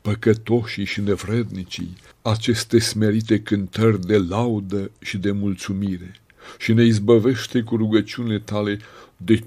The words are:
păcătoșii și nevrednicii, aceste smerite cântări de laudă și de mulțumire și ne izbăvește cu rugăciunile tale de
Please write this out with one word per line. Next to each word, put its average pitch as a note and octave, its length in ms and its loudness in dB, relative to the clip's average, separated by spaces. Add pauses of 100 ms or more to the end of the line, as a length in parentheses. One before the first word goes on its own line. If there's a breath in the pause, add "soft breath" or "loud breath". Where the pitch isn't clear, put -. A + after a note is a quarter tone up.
păcătoșii A2 840 0
și - 160 -6
nevrednicii, F#2+ 920 -4 (260 soft breath)
aceste A2+ 580 0
smerite G#2+ 600 0
cântări G#2 640 0
de G#2 120 4
laudă G2+ 840 -2
și - 180 -8
de G2 140 -2
mulțumire G2 800 -4 (480 loud breath)
și - 140 0
ne A#2 100 6
izbăvește A#2 760 2
cu A#2 140 -4
rugăciunile G#2+ 640 0
tale G#2 400 -4 (380 loud breath)
de A2 300 2